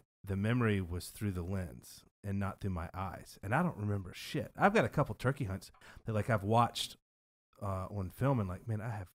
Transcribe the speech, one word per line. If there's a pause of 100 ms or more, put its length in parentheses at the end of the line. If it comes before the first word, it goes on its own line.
(240)
the
memory
was
through
the
lens (200)
and
not
through
my
eyes.
And
I
don't
remember
shit.
I've
got
a
couple
turkey
hunts (340)
that,
like,
I've
watched, (640)
uh,
on
film
and,
like,
man,
I
have